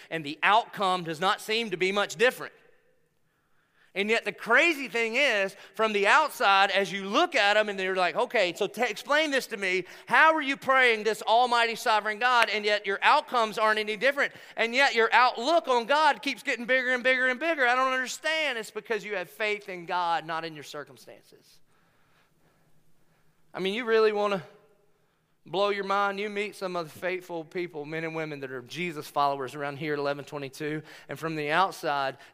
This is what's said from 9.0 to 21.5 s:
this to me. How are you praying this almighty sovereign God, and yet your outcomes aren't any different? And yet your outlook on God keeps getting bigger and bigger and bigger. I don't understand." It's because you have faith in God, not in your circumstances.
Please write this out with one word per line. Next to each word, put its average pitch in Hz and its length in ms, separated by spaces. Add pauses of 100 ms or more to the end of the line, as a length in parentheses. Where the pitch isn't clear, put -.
this 262 160
to 226 100
me. 185 280 (200)
How 311 300
are 311 60
you 269 160
praying 247 460
this 214 200
almighty 233 520
sovereign 214 440
God, 240 300
and 214 140
yet 208 220
your 196 160
outcomes 226 560
aren't 214 220
any 214 160
different? 254 380 (220)
And 233 200
yet 262 180
your 226 200
outlook 254 540
on 240 180
God 285 360
keeps 254 220
getting 240 220
bigger 254 280
and 240 100
bigger 262 260
and 247 100
bigger. 302 260
I 240 80
don't 262 200
understand." 269 680
It's 214 100
because 214 340
you 208 120
have 175 160
faith 208 380
in 180 160
God, 170 400
not 165 180
in 160 100
your 147 120
circumstances. - 920 (2000)